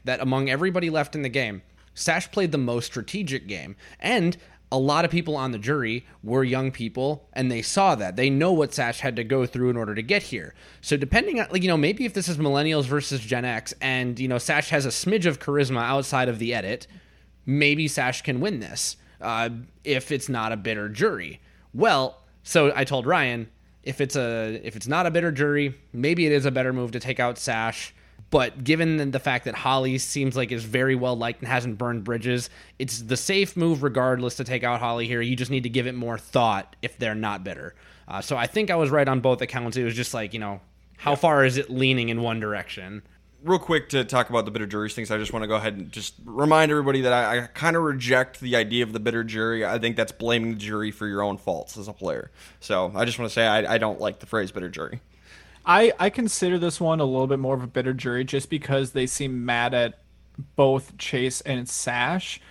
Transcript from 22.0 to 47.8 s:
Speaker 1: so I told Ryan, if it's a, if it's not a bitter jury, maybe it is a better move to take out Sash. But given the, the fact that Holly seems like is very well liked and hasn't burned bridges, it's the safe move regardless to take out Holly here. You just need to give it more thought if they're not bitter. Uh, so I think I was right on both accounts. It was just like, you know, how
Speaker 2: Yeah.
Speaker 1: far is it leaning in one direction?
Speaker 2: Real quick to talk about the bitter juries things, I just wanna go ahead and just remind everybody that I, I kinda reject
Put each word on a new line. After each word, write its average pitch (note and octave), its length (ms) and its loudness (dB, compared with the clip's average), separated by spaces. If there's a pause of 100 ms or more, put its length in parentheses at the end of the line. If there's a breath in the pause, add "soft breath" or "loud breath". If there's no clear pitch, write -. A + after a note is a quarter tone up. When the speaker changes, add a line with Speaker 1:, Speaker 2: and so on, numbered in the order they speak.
Speaker 1:
so D3 320 6
I C3+ 100 0
told B2+ 200 0
Ryan, B2 420 0 (360)
if C3 180 -6
it's C3+ 140 0
a, A2+ 480 -2
if A2 120 -10
it's G#2 120 -10
not E3 180 0
a E3+ 60 2
bitter E3+ 200 2
jury, D3 440 0 (180)
maybe D#3 320 2
it D3+ 60 4
is C#3+ 140 4
a C#3 60 2
better B2+ 220 0
move B2 180 -2
to A#2+ 80 -6
take C3 200 -4
out B2 180 0
Sash. A2+ 560 -4 (380 soft breath)
But C3 320 2
given D#3+ 340 4
the, D3 80 0
the C3+ 140 -2
fact B2+ 260 0
that A#2+ 80 -4
Holly C3 460 0
seems C3+ 360 -2
like B2 160 -2
is A#2 120 -4
very B2+ 320 2
well B2 200 0
liked A#2 260 -4
and A#2 60 -8
hasn't A#2+ 300 0
burned A#2+ 260 -4
bridges, A#2+ 460 -2 (300 loud breath)
it's B2 240 -6
the A#2 120 -2
safe G3 400 0
move E3 280 2
regardless B2+ 540 0
to C3+ 60 -6
take B2 200 -4
out A#2+ 160 0
Holly A#2 260 -2
here. A#2+ 160 -2
You A#2+ 140 0
just B2+ 160 -4
need C3 120 0
to A#2+ 60 -6
give A#2+ 160 0
it B2+ 80 -6
more A#2 240 -6
thought G#2+ 640 0
if - 160 -8
they're A2 180 -2
not G#2 280 -4
bitter. E2+ 320 -12 (320 soft breath)
Uh, G2 140 -8
so C#3 140 -4
I A#2 120 0
think G#3 240 0
I F3 40 2
was D#3+ 140 4
right C#3+ 180 6
on C3 140 2
both B2+ 200 4
accounts. A#2+ 360 -4
It B2+ 60 0
was A#2 120 0
just A#2+ 180 -4
like, A2 200 -6
you A2+ 60 -8
know, G2+ 200 -6 (380)
how - 140 0
Speaker 2:
Yeah. C#3+ 40 4
Speaker 1:
far C#3+ 300 6
is B2+ 120 4
it C#3 120 -2
leaning B2+ 400 2
in A#2 140 0
one A2+ 160 -2
direction? G2+ 640 -8 (400 soft breath)
Speaker 2:
Real F3 160 4
quick D#3 300 0
to C3 140 2
talk A#2+ 280 0
about A2+ 140 2
the G#2 60 -6
bitter G#2+ 140 -4
juries G#2+ 300 -6
things, A2+ 160 -8
I G#2+ 60 0
just G#2+ 140 -4
wanna A2 160 -4
go G#2+ 80 0
ahead G#2+ 200 -2
and G2 160 -12
just - 240 -10 (100)
remind D3+ 460 4
everybody C#3 300 2
that B2 120 4
I, A#2+ 300 2
I A#2 100 -10
kinda E3 260 2
reject C3 600 2